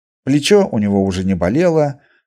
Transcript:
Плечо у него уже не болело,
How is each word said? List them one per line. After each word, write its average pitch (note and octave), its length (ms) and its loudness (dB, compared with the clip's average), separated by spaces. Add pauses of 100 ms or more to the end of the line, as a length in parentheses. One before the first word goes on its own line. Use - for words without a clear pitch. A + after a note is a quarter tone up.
(240)
Плечо D3 440 2
у - 120 -6
него G2+ 240 0
уже F#2+ 200 -2
не G2 100 0
болело, C#3+ 680 0 (260)